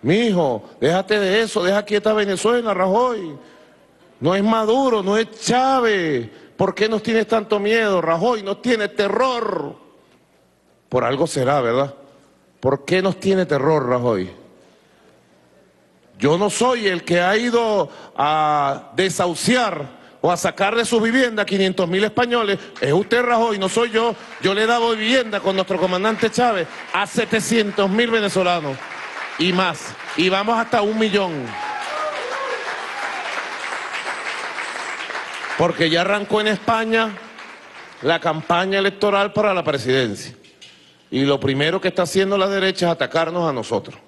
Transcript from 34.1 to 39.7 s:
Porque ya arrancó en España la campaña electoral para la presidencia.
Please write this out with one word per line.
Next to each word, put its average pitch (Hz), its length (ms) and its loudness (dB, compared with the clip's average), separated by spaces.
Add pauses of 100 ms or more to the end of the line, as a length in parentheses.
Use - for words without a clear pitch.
Porque 165 320 0
ya 170 120 2
arrancó 202 400 0
en 214 60 0
España 220 720 0 (840)
la 156 180 0
campaña 175 600 0
electoral 196 540 0
para 208 200 2
la 175 100 -2
presidencia. 127 720 0 (760)